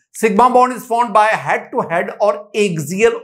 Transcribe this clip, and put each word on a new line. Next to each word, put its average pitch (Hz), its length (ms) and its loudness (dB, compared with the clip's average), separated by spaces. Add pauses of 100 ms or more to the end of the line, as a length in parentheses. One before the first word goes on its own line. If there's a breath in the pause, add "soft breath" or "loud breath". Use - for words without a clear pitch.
(240 soft breath)
sigma 226 220 4
bond 247 220 4
is 247 140 -10
formed 233 280 -2
by 208 180 4
head 185 320 -2
to 214 320 -6
head 190 280 -4
और 208 360 -2
axial 190 560 0 (120)